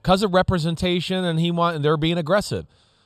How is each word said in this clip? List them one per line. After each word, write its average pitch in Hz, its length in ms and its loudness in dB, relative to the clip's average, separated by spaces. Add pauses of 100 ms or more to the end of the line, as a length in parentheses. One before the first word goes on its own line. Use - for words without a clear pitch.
'cause 185 200 2
of 202 100 0
representation 180 920 0
and 165 160 0
he 170 100 2
want, 170 260 0
and 143 80 -2
they're 151 140 4
being 160 200 0
aggressive. 160 480 -2 (400)